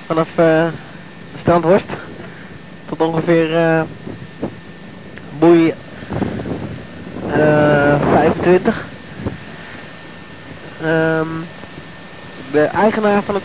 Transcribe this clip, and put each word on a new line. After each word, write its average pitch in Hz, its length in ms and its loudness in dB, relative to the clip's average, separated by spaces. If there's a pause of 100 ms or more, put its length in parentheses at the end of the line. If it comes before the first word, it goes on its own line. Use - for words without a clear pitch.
Vanaf, 160 220 0 (100)
eh, 165 300 6 (720)
Strandhorst 170 500 4 (960)
tot - 160 -4
ongeveer, 165 560 2
eh, 165 240 4 (1600)
boei, 165 360 8 (1600)
eh, 147 680 4 (100)
vijfentwintig. 175 720 4 (2000)
Ehm, 160 460 2 (1200)
de 147 120 4
eigenaar 208 600 2
van 208 120 -2
het 190 100 -2